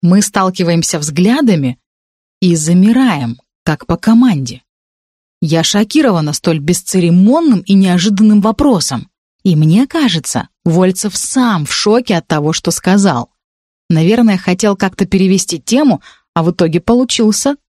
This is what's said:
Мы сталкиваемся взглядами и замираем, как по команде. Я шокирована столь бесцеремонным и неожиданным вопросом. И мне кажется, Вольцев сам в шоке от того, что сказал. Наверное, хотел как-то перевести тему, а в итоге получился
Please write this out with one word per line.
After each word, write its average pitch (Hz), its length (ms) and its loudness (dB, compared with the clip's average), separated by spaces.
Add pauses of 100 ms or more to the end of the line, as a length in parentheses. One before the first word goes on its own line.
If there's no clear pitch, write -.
Мы 185 160 4
сталкиваемся 180 760 -2
взглядами 165 800 0 (600)
и 175 160 2
замираем, 175 840 0 (240)
как - 240 -4
по 170 100 -2
команде. 220 640 0 (800)
Я 160 220 0
шокирована 208 720 0
столь 160 260 -2
бесцеремонным 185 1000 0
и 196 120 -2
неожиданным 196 680 2
вопросом. 214 680 -2 (340)
И 185 120 2
мне 160 320 2
кажется, 208 600 -4 (140)
Вольцев 185 540 0
сам 220 480 -2
в - 80 -10
шоке 220 440 -2
от 160 100 -6
того, 151 260 -2
что - 160 -6
сказал. 196 640 0 (580)
Наверное, 196 480 2
хотел 190 380 -2
как-то 190 300 -4
перевести 190 540 -2
тему, 247 440 0 (320)
а 165 80 0
в 170 80 0
итоге 165 300 -2
получился 247 720 0 (140)